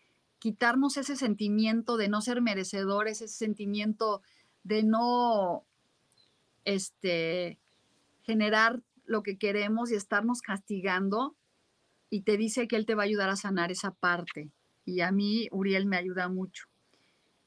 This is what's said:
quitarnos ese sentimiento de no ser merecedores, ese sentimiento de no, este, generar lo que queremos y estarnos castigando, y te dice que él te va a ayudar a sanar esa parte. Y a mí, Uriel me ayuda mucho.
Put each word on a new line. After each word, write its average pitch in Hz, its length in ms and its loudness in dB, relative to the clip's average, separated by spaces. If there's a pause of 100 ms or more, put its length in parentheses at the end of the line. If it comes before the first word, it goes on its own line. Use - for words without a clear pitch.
(400)
quitarnos 247 580 2
ese 277 180 -4
sentimiento 220 800 0
de 208 140 0
no 214 120 0
ser 240 200 -2
merecedores, 202 800 -2
ese 214 120 -12
sentimiento 208 880 -2 (420)
de 214 200 0
no, 226 800 2 (1000)
este, 175 920 -2 (640)
generar 220 580 4 (240)
lo 220 180 0
que 196 140 -6
queremos 214 540 0
y 226 40 2
estarnos 220 460 0
castigando, 196 960 -2 (720)
y 208 140 -4
te 214 140 2
dice 220 300 -2
que 233 80 -2
él 220 100 2
te 220 100 0
va 208 80 2
a - 20 2
ayudar 202 240 0
a 196 60 0
sanar 185 360 -2
esa 185 200 -6
parte. 175 600 -2 (340)
Y 180 140 -2
a 175 120 2
mí, 202 380 2
Uriel 190 360 0
me 196 120 2
ayuda 180 300 -4
mucho. 185 380 -6 (800)